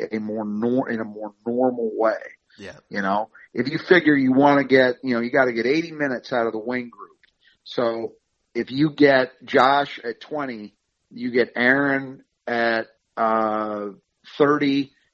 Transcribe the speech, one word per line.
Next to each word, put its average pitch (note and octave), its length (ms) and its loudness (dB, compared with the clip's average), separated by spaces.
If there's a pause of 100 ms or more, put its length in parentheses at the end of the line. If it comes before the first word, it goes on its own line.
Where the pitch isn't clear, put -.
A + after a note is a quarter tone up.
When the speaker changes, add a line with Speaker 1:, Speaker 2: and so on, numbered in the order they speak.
(120)
Speaker 1:
a A2 80 -4
more G#2+ 260 -6
nor-, A#2 440 -2
in A2+ 120 -4
a A2 40 -6
more G#2 280 -12 (120)
normal A#2+ 480 -2
way. G#2 240 0 (400)
Speaker 2:
Yeah. G2 200 -16 (120)
Speaker 1:
You G2+ 120 -6
know, G2+ 280 -2 (240)
if A#2+ 140 -4
you D3+ 100 -6
figure D#3 380 4
you C3 180 2
wanna C#3 300 4
get, B2+ 400 4
you C3 100 -2
know, A#2 80 0
you A#2+ 80 -4
gotta C3 240 2
get A2+ 140 -2
eighty D#3+ 240 0
minutes C#3 420 -6
out A#2 140 0
of G#2+ 60 -4
the A2 60 -8
wing B2 300 -8
group. - 220 -20 (520)
So A#2 500 -4 (420)
if A#2 160 -4
you D3 200 0
get C#3 400 4 (140)
Josh C3+ 580 2
at A#2 160 -8
twenty, B2 560 -10 (360)
you B2 200 -8
get A#2+ 240 2
Aaron C3+ 680 0 (240)
at, A#2 400 0 (280)
uh, G#2+ 760 -2 (480)
thirty, C#3+ 560 2 (200)